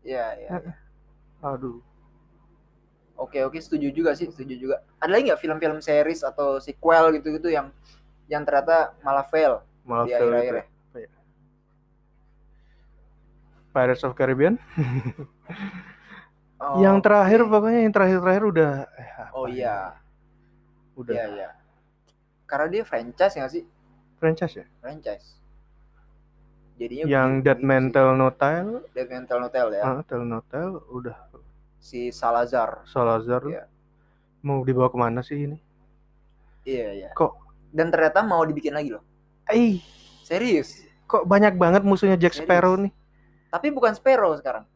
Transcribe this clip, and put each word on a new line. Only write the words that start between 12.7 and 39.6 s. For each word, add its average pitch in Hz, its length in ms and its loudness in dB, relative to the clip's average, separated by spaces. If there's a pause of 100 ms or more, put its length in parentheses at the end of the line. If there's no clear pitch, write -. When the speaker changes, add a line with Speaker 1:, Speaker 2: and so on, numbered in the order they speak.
Speaker 2:
Pirates 127 320 2
of 127 100 -6
Caribbean? 135 420 2 (200)
<laughs> 127 480 -4 (1400)
Speaker 1:
Oh, 139 200 -2
Speaker 2:
Yang 196 220 6
terakhir, 208 360 6
Speaker 1:
oke. 226 140 4
Speaker 2:
pokoknya 220 300 4
yang 220 100 4
terakhir-terakhir 185 540 2
udah, 160 260 2 (180)
eh, 127 300 -20
apa 110 160 -16
Speaker 1:
Oh, 131 100 -6
Speaker 2:
ya? 123 60 -8
Speaker 1:
iya. 120 260 -4 (1200)
Speaker 2:
Udah. 120 180 -8
Speaker 1:
Iya, 117 160 -4
iya. 98 200 -12 (960)
Karena 147 240 -4
dia 214 140 -4
franchise 123 520 -4
nggak 131 160 -8
sih? 170 120 -10 (520)
Speaker 2:
Franchise 160 400 -2
ya? - 100 -18 (140)
Speaker 1:
Franchise. 123 480 -14 (1500)
Jadinya 123 320 -10
Speaker 2:
Yang 135 240 2
Speaker 1:
begitu 135 160 0
Speaker 2:
Dead 135 160 4
Man 135 220 4
Speaker 1:
sih. 127 80 -2
Speaker 2:
Tell 131 240 6
No 131 160 4
Tale. 170 420 -2 (180)
Speaker 1:
Dead 127 160 -10
Man 127 180 -12
Tell 123 120 -4
No 123 100 -4
Tale 120 240 -2
ya? 104 120 -4
Speaker 2:
Ah, 131 180 -4
Tell 120 220 -8
No 117 180 -8
Tale, 175 340 -10 (120)
udah. 123 300 -14 (600)
Speaker 1:
Si 123 320 -10
Salazar. 120 760 -2
Speaker 2:
Salazar. 117 580 -2
Speaker 1:
Iya. 156 200 -10 (760)
Speaker 2:
Mau 139 240 -4
dibawa 127 240 2
kemana 120 320 -2
sih 147 240 -8
ini? 147 140 -10 (1040)
Speaker 1:
Iya, 123 300 -6
iya. 95 180 -14
Speaker 2:
Kok? - 200 0 (360)
Speaker 1:
Dan 160 220 -2
ternyata 160 320 4
mau 185 200 2
dibikin 151 300 -2
lagi 147 180 -6
loh. 107 140 -12 (420)
Speaker 2:
Eh. 220 340 2 (420)